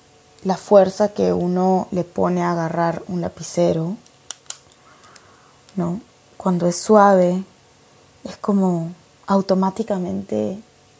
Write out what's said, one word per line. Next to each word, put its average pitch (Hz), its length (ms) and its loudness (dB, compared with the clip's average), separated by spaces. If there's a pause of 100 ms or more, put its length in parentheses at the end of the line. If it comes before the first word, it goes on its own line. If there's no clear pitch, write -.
(420)
la 185 140 -2
fuerza 202 520 4
que 185 240 0
uno 180 600 0
le 175 120 -2
pone 180 380 -2
a 175 100 0
agarrar 170 560 -2
un 180 120 -4
lapicero, 175 760 -2 (1800)
¿no? 175 240 -4 (360)
Cuando 175 300 0
es 175 100 0
suave, 190 680 4 (800)
es - 120 -12
como 180 560 0 (340)
automáticamente 190 1300 -2 (400)